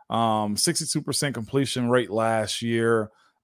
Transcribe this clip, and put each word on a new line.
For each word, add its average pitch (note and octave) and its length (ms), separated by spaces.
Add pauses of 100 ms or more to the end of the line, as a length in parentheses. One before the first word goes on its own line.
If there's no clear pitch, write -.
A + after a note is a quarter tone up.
Um, G#2+ 480
sixty-two D#3+ 440
percent C#3+ 320
completion B2 560
rate B2 220
last A2+ 500
year. A#2 500 (320)